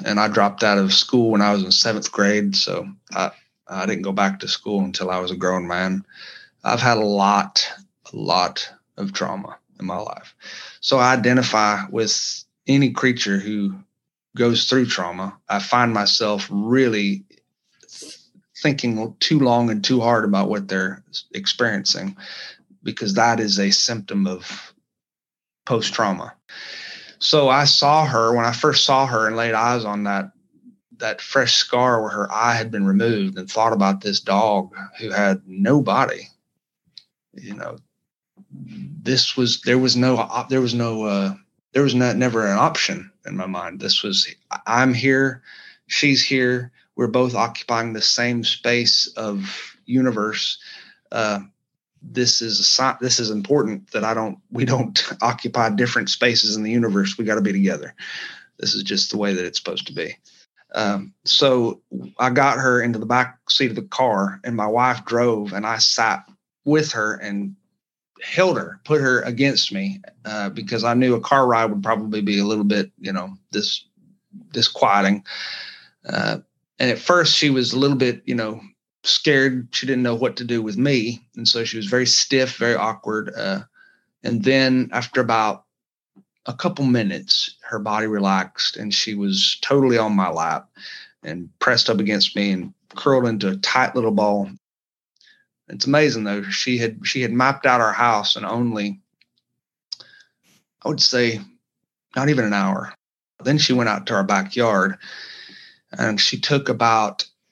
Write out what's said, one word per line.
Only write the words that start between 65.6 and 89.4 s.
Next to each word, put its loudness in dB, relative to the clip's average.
I -2
sat 0
with 2
her -2
and -8
held 2
her, -10
put 2
her 4
against 0
me, -4
uh, -6
because -6
I 0
knew 4
a 0
car 0
ride 4
would -4
probably -2
be 0
a 0
little 0
bit, 0
you -8
know, -8
dis-, -4
disquieting. 2
Uh, -2
and 2
at -2
first 4
she 2
was 0
a -2
little 2
bit, 0
you -4
know, -6
scared. 2
She -6
didn't 0
know 0
what -2
to -8
do -2
with -6
me. 0
And -2
so 0
she -6
was -6
very 2
stiff, 2
very 0
awkward. -4
Uh, -4
and -2
then 2
after -2
about 0
a -6
couple -2
minutes, 0
her -8
body -2
relaxed, -2
and -6
she -2
was 0